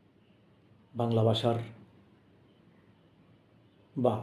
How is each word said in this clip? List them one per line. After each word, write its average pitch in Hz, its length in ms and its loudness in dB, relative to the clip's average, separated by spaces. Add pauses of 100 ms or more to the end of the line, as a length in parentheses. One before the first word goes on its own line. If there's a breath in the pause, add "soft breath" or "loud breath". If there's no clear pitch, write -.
(920)
বাংলা 117 300 0
ভাষার 113 360 2 (2250)
বা 123 280 0